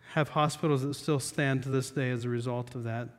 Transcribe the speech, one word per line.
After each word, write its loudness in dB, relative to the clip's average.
have 2
hospitals 2
that -2
still 0
stand 0
to -4
this 0
day 0
as -2
a -2
result -2
of -6
that. -4